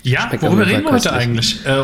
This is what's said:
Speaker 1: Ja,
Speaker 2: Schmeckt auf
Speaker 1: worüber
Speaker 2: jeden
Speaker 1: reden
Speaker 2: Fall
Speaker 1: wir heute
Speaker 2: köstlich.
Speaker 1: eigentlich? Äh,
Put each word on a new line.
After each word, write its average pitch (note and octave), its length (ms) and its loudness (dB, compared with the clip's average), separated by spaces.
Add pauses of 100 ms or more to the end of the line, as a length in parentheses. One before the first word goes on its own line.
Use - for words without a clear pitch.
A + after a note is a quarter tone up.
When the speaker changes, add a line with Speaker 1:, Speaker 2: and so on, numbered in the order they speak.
Speaker 1:
Ja, F#3+ 240 0
Speaker 2:
Schmeckt - 160 -4
auf - 60 2
Speaker 1:
worüber F#3 120 4
Speaker 2:
jeden - 140 2
Speaker 1:
reden D4 80 0
Speaker 2:
Fall D#4 80 0
Speaker 1:
wir B3+ 80 2
heute F3+ 80 0
Speaker 2:
köstlich. A#2+ 200 -2
Speaker 1:
eigentlich? A2+ 380 -2
Äh, C3+ 180 0